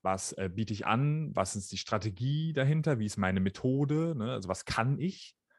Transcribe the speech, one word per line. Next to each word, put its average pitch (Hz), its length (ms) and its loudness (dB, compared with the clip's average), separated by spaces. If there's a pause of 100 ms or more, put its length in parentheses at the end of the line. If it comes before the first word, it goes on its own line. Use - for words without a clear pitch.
was, 95 320 -2
äh, 95 200 -2
biete 107 200 -2
ich 101 140 -4
an, 147 480 2
was 92 200 0
ist 101 160 -6
die 98 60 -8
Strategie 127 760 -2
dahinter, 147 460 4
wie 107 60 0
ist 104 120 -4
meine 95 240 4
Methode, 143 760 2
ne? 117 160 -2
Also 98 160 -4
was - 160 -4
kann 123 340 2
ich - 360 -6 (240)